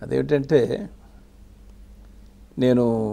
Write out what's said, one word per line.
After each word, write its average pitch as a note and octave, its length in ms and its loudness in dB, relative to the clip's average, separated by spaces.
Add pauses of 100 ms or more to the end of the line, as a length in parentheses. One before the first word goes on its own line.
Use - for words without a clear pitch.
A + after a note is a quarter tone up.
అదేమిటంటే, C#3 880 -2 (1700)
నేను B2+ 260 2 (280)